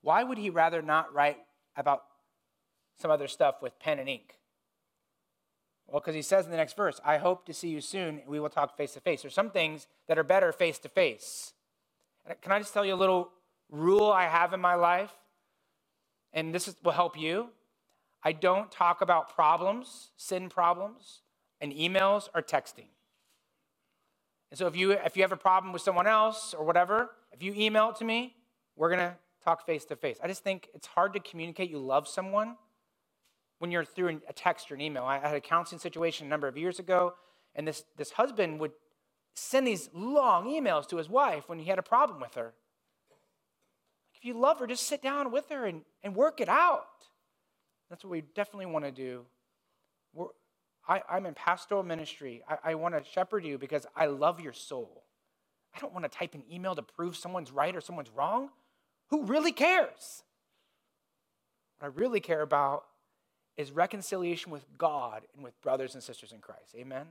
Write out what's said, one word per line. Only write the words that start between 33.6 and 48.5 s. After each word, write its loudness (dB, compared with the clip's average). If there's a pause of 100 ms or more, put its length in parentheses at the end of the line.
when -4
you're 0
through -2
an, -4
a -14
text -2
or -10
an -12
email. -4
I, 0
I -4
had -2
a -2
counseling -2
situation -4
a -6
number -2
of -8
years -6
ago, 2 (400)
and -6
this, -10 (120)
this -10
husband 0
would -4 (600)
send 0
these -2
long 2
emails 0
to -6
his -6
wife 0
when -10
he -10
had 0
a -4
problem 2
with -12
her. -8 (1600)
If -20
you -8
love 4
her, -6
just -6
sit -6
down -4
with -4
her -6
and, -8 (200)
and -8
work 2
it -2
out. 4 (1040)
That's -20
what -14
we -6 (120)
definitely -6